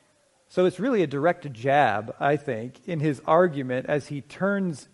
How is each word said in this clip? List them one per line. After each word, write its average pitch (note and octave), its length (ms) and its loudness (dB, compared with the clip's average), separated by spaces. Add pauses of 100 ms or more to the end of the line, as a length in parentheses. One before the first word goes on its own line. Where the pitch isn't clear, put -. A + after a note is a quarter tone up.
(500)
So F#3 160 2
it's F3 160 0
really A#3 200 2
a D#3+ 60 2
direct C#3+ 460 -2
jab, A#2 640 2
I D3 160 2
think, B2+ 520 -8
in E3+ 120 -4
his C#3+ 260 0
argument C#3 640 2
as D3 200 -2
he C#3+ 120 -8
turns F#3+ 760 -4